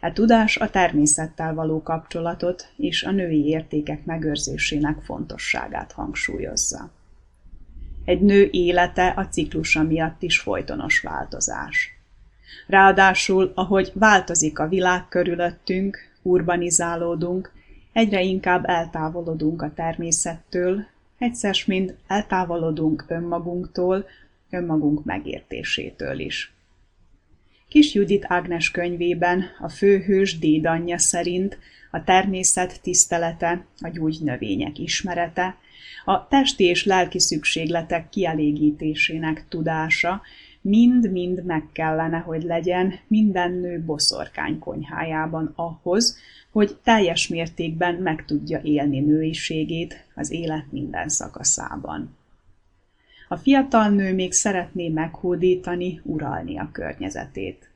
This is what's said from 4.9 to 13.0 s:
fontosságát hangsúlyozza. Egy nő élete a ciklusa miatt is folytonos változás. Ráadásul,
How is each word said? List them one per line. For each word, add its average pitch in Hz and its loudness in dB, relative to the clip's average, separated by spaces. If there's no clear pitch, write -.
fontosságát - -8
hangsúlyozza. - -6
Egy 180 2
nő 202 8
élete 175 2
a 190 -2
ciklusa 160 0
miatt 160 0
is 170 0
folytonos - -4
változás. - -6
Ráadásul, 190 6